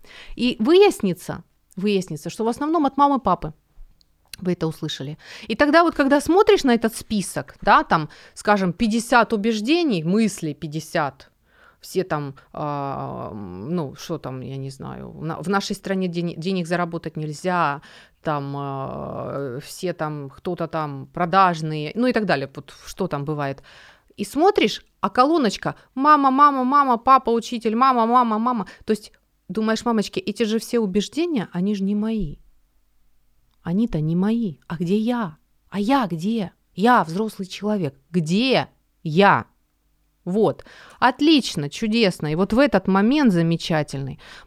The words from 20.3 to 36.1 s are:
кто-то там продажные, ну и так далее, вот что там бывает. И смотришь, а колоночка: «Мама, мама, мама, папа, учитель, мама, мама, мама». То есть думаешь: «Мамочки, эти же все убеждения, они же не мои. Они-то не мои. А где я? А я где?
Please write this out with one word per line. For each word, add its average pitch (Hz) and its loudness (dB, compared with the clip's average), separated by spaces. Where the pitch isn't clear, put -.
кто-то 175 -8
там 143 -8
продажные, 160 -2
ну 240 -2
и 254 2
так 220 -2
далее, 139 -2
вот - -18
что - -6
там 143 -6
бывает. 143 -6
И 202 -6
смотришь, 339 2
а 190 -2
колоночка: 254 0
«Мама, 277 4
мама, 277 4
мама, 262 2
папа, 262 4
учитель, 226 -2
мама, 247 4
мама, 233 4
мама». 233 -2
То - -2
есть - -4
думаешь: 220 -2
«Мамочки, 226 0
эти 214 -4
же 220 0
все 233 -2
убеждения, 214 -2
они 196 -2
же 190 -4
не 202 0
мои. 208 -4
Они-то 175 -2
не 160 0
мои. 208 0
А 170 -10
где 180 0
я? 220 -2
А 196 -8
я 226 2
где? 175 -4